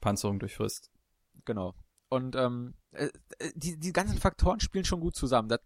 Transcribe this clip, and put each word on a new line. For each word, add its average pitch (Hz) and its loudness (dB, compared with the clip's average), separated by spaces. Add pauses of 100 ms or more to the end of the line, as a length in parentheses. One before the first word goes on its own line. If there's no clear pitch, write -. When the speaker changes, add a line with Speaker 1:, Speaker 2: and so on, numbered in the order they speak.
Speaker 1:
Panzerung 101 0
durchfrisst. - -6 (560)
Speaker 2:
Genau. 92 -4 (340)
Und, 127 -2
ähm, 123 -2 (180)
äh, - -4 (340)
äh, 160 -6
die, 165 -4
die 165 -4
ganzen 190 2
Faktoren 190 4
spielen - 0
schon 180 0
gut 170 0
zusammen. 120 2
Das, 117 4